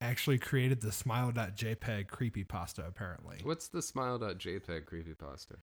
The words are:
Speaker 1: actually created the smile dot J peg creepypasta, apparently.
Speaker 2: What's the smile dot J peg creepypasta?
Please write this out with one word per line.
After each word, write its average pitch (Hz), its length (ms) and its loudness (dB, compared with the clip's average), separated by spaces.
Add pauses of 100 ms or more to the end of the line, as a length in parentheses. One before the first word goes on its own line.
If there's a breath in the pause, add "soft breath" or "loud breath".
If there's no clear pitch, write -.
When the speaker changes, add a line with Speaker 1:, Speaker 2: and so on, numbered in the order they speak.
Speaker 1:
actually 127 360 4
created 127 440 4
the 107 100 0
smile 123 400 2
dot 104 240 0
J 113 180 0
peg 101 340 0
creepypasta, 95 800 -2
apparently. 90 560 -6
Speaker 2:
What's 160 260 -2
the 175 120 -4
smile 127 380 0
dot 104 180 -2
J 92 220 -2
peg 82 260 -4
creepypasta? 78 720 -10 (200)